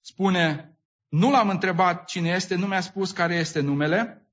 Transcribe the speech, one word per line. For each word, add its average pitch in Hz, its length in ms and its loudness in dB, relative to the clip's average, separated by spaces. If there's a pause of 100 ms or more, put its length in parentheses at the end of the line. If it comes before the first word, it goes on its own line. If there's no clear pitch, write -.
Spune, 175 760 -2 (300)
„Nu 180 220 2
l-am 240 180 4
întrebat 180 560 0
cine 170 240 -4
este, 185 260 -2
nu 180 120 0
mi-a 190 140 -2
spus 190 300 -6
care 170 240 -2
este 165 260 -2
numele.” 151 720 -2